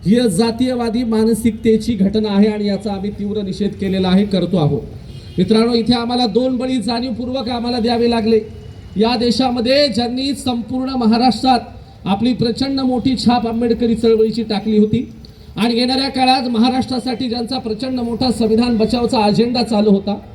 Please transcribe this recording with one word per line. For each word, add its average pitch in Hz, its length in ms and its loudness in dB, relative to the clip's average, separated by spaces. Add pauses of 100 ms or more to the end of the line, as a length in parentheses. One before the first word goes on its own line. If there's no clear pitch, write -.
ही 240 240 4
जातीयवादी 233 720 0
मानसिकतेची 220 880 2
घटना 208 360 0
आहे 202 180 4
आणि 208 200 -2
याचा 196 260 -4
आम्ही 190 160 -6
तीव्र 208 320 -6
निषेध 196 280 -4 (120)
केलेला 190 260 0
आहे, 190 180 4
करतो 180 320 0
आहोत. 147 240 0 (560)
मित्रांनो, 220 360 2
इथे 233 200 2
आम्हाला 240 320 0
दोन 247 320 0
बळी 262 200 -2
जाणीवपूर्वक 240 720 -4
आम्हाला 240 300 -4
द्यावे 233 300 2
लागले. 226 300 2 (580)
या 220 180 2
देशामध्ये 247 720 2
ज्यांनी 247 460 -2
संपूर्ण 254 560 -4
महाराष्ट्रात 247 720 2 (460)
आपली 214 280 0
प्रचंड 254 460 -2
मोठी 254 380 0
छाप 233 300 2
आंबेडकरी 233 480 0
चळवळीची 226 480 2
टाकली 214 340 0
होती 214 360 2 (440)
आणि 226 200 2
येणाऱ्या 262 320 0
काळात 254 380 2
महाराष्ट्रासाठी 247 840 0
ज्यांचा 240 280 -4
प्रचंड 247 420 -6
मोठा 233 320 -2
संविधान 226 460 2
बचावचा 226 460 2
अजेंडा 233 400 2
चालू 214 260 2
होता 202 280 2 (180)